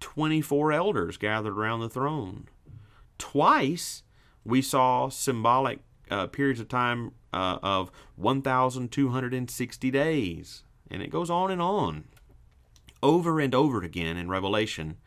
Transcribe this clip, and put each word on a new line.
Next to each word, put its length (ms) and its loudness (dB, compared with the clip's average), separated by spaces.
twenty-four 720 2
elders 460 0
gathered 400 -2
around 220 -2
the 100 -4
throne. 580 -6
Twice, 840 2
we 180 4
saw 480 2
symbolic, 720 0
uh, 180 0
periods 320 0
of 80 -10
time, 440 0
uh, 280 0
of 280 0
one 260 0
thousand 500 0
two 200 2
hundred 240 -4
and 160 -4
sixty 400 -4
days. 720 -2
And 120 -8
it 80 -8
goes 200 -4
on 200 0
and 100 -2
on, 440 -2
over 360 4
and 160 2
over 280 4
again 340 -4
in 120 -6
Revelation, 680 -2